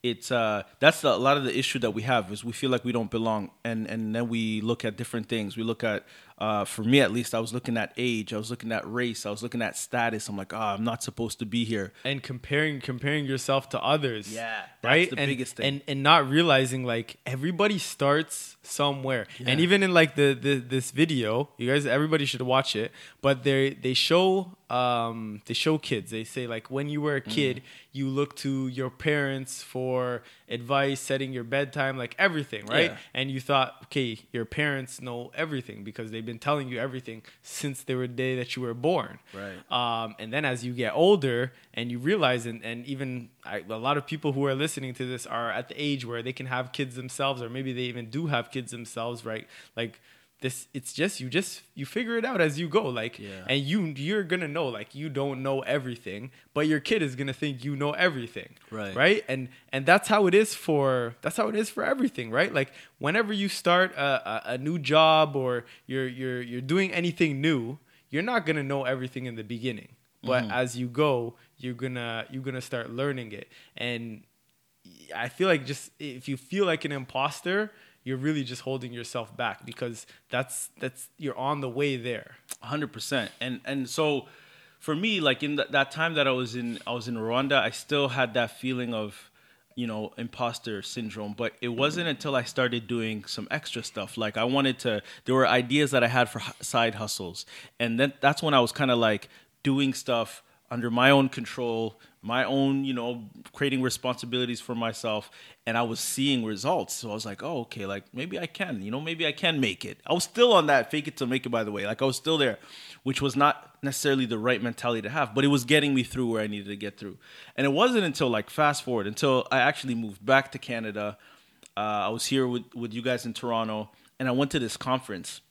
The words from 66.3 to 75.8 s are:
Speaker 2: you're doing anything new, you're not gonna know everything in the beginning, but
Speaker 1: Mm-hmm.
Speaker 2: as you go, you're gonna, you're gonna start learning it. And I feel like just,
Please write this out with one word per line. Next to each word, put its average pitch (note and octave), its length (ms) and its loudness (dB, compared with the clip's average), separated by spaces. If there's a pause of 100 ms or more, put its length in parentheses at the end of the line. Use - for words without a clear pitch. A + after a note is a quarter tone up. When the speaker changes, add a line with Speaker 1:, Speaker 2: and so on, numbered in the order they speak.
Speaker 2:
you're B2 200 -6
doing F3+ 300 2
anything E3 480 2
new, C#3 400 0 (300)
you're C#3+ 120 -2
not A3+ 240 0
gonna D#3 180 0
know C3+ 200 -2
everything B2+ 440 -4
in A#2 80 -8
the A2 80 -8
beginning, A2+ 520 -6 (260)
but B2+ 220 2
Speaker 1:
Mm-hmm. G#2+ 80 -4
Speaker 2:
as B2 260 0
you B2 120 -2
go, A#2+ 460 2 (220)
you're B2+ 160 -8
gonna, A#2+ 560 -6
you're C3 140 -8
gonna B2+ 180 -6
start A#2+ 300 -6
learning B2+ 400 -4
it. - 160 -14 (300)
And A#2 460 -6 (920)
I A#2+ 140 -4
feel F#3 180 0
like D3+ 180 4
just, C3+ 320 -10